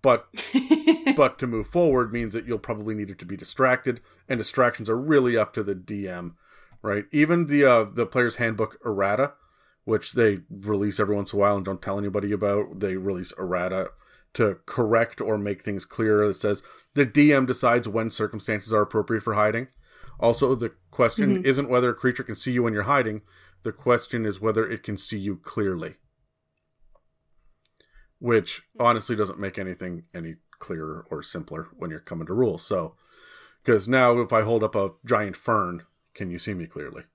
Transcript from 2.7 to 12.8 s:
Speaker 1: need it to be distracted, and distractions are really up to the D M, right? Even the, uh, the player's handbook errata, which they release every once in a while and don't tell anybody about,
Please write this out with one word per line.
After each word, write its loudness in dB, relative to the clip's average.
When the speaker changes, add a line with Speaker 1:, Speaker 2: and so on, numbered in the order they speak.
Speaker 1:
need -6
it -16
to -16
be -8
distracted, 0
and -2
distractions 0
are 2
really 4
up 0
to -4
the -2
D -8
M, -10
right? -2
Even 4
the, 4
uh, 6
the -2
player's 0
handbook -2
errata, 0
which -2
they 4
release -2
every 0
once -4
in 0
a 2
while 4
and -4
don't -6
tell -4
anybody -2
about, 0